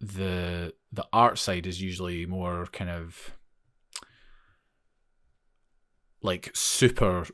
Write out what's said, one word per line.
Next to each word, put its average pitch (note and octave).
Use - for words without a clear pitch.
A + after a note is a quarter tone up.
the, F2+
the -
art A#2
side F2+
is F2+
usually F2
more F2
kind F2+
of, E2
like, F#2
super F#2+